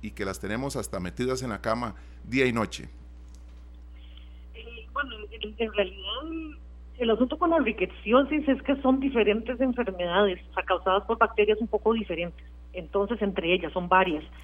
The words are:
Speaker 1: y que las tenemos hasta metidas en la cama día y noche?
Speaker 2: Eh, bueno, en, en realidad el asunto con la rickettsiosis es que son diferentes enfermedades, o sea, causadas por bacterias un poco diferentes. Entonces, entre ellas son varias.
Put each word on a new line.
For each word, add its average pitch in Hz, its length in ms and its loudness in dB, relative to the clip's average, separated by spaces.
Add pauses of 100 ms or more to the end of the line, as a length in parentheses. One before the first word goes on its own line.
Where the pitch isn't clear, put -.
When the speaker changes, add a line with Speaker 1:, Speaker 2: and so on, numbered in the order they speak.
Speaker 1:
y 104 100 -10
que 104 140 -6
las 95 160 -6
tenemos 120 340 -4
hasta 101 240 -6
metidas 123 420 -4
en 127 100 -6
la 98 100 -6
cama 113 340 -2 (300)
día 127 220 2
y 123 40 2
noche? 104 380 -2 (1600)
Speaker 2:
Eh, - 380 -16
bueno, 269 240 -4 (160)
en, 214 260 -10
en 220 160 -2
realidad 226 840 -4 (400)
el 233 140 2
asunto 247 260 2
con 339 140 4
la 330 80 6
rickettsiosis 262 920 2
es 254 140 2
que 277 180 2
son 262 180 4
diferentes 240 600 2
enfermedades, 190 880 2
o - 60 -18
sea, 185 80 -2
causadas 190 400 2
por 226 140 -2
bacterias 214 440 4
un 233 60 -2
poco 220 260 2
diferentes. 175 500 -4 (300)
Entonces, 196 480 -2
entre 185 320 2
ellas 160 180 0
son 180 160 -4
varias. 180 380 4 (180)